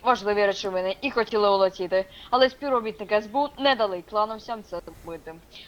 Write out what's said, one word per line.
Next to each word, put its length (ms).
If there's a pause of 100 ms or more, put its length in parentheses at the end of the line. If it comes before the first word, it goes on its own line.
важливі 420
речовини 560
і 100
хотіли 380
улетіти, 560 (240)
але 200
співробітники 680
С 120
Б 80
У 140 (100)
не 160
дали 340
клановцям 540
це 220
зробити. 500 (320)